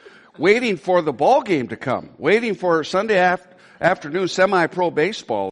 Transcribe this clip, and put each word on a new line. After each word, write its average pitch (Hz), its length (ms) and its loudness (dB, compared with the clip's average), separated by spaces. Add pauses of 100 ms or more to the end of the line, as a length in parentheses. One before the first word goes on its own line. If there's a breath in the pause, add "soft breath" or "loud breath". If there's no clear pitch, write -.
(380 loud breath)
Waiting 208 380 2
for 180 260 2
the 151 120 -4
ball 214 280 2
game 151 280 -2
to 110 80 -10
come. 107 400 -6
Waiting 202 380 0
for 165 280 0
Sunday 185 340 -2
af-, 180 300 0 (340 loud breath)
afternoon 175 460 -2
semi-pro 180 640 0
baseball 135 600 -4